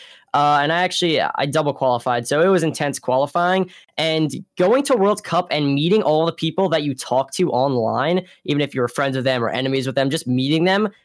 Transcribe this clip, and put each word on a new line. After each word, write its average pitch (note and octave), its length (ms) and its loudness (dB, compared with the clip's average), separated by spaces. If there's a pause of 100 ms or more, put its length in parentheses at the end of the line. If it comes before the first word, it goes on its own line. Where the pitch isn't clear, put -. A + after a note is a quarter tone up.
(340)
Uh, D3 280 4
and D3 120 0
I F3 100 0
actually, E3 380 0
I E2+ 240 -2
double C#3+ 280 0
qualified, B2 540 -2
so D3 140 0
it F3+ 80 4
was F#3 120 4
intense D3 380 -2
qualifying. F3 720 0 (260)
And D#3+ 360 0 (240)
going A3 260 4
to C#4 140 2
World G3 260 2
Cup F3+ 260 -2
and C#3+ 240 0
meeting F3 300 2
all D#3 220 2
the E3 80 -2
people E3 360 -2
that D#3 140 0
you D3 100 -2
talk B2+ 420 -2
to E3+ 160 0
online, C3 760 0 (180)
even C#3+ 160 -2
if C#3 160 -2
you C3 60 -2
were A#2+ 80 0
friends C#3 260 -2
with C3 80 -2
them B2+ 180 0
or A2+ 80 0
enemies C3 380 -2
with C3 80 -4
them, C3+ 140 0
just D#3 180 -4
meeting C3+ 380 0
them, G3 240 2 (160)